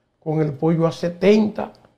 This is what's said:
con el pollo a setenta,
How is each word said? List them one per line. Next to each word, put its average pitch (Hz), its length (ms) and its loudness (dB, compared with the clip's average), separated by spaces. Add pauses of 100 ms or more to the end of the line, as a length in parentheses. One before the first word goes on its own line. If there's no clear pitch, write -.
(200)
con 156 200 -4
el 151 120 -2
pollo 160 340 0
a 160 60 -2
setenta, 202 800 0 (260)